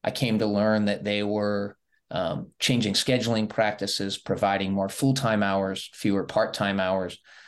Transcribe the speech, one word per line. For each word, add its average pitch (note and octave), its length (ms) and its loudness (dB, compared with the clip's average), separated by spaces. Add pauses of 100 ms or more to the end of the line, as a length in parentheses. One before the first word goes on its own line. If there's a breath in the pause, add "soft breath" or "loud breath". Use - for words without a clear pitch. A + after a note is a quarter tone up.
I G#2+ 80 0
came A2 280 0
to A2+ 60 2
learn G#2+ 400 2
that G2+ 180 0
they G#2 200 0
were, G#2 540 -2 (340)
um, - 480 -4
changing G#2+ 340 2
scheduling A2 560 0
practices, G2+ 680 -2
providing G2 540 0
more G2 180 0
full-time B2 540 2
hours, G2 500 -2
fewer G2 320 0
part-time G#2 540 0
hours. F#2 380 -2 (300 loud breath)